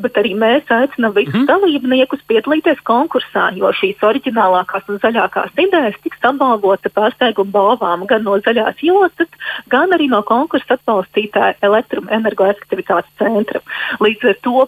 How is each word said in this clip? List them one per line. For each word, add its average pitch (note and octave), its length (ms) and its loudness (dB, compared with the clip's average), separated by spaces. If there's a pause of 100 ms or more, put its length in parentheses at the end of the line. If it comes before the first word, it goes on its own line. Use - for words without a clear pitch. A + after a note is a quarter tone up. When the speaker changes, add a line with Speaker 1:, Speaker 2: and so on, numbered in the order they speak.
Speaker 1:
bet A#3+ 140 -4
arī G#3+ 200 0
mēs A3+ 320 2
aicinām A#3 480 0
visus G3+ 200 0
Speaker 2:
Mhm. B3+ 120 2
Speaker 1:
dalībniekus C#4 800 2
piedalīties C#4 560 0
konkursā, A#3 720 -2
jo F#3+ 160 0
šīs - 320 -2
oriģinālākās G#3 880 0
un G3+ 100 -6
zaļākās G3+ 580 -2
idejas D#4+ 440 2
tiks - 200 -10
apbalvota A3+ 680 0
pārsteiguma G#3 640 0
balvām G3 560 0
gan A3 160 0
no G3+ 160 0
zaļās A3 420 0
jostas, F4 460 2 (400)
gan D4 240 2
arī D#4+ 160 0
no A3 140 2
konkursa B3 540 0
atbalstītāja G3+ 840 -2
elektroenergoefektivitātes G3+ 1600 -2
centra. A3 420 -2 (400)
Līdz A3 240 0
ar G3 180 4
to, B3+ 260 2